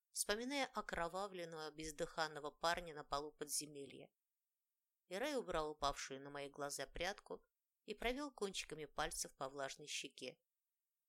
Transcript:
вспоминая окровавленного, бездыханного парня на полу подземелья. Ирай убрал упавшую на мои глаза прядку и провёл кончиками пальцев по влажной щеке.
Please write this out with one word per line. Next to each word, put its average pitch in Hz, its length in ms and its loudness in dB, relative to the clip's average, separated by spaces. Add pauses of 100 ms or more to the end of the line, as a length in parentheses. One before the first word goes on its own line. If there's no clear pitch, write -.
(160)
вспоминая 247 560 4
окровавленного, 170 1000 0
бездыханного 156 760 0
парня 170 440 4
на 143 100 -6
полу 147 280 0
подземелья. 143 760 -4 (1000)
Ирай 262 260 2
убрал 170 360 2
упавшую 139 500 0
на 143 80 -8
мои 143 180 -4
глаза 143 380 -2
прядку - 560 -2 (420)
и 233 80 -6
провёл 254 380 0
кончиками 170 560 -2
пальцев - 480 0
по 135 160 -2
влажной 139 360 -4
щеке. - 520 -4 (720)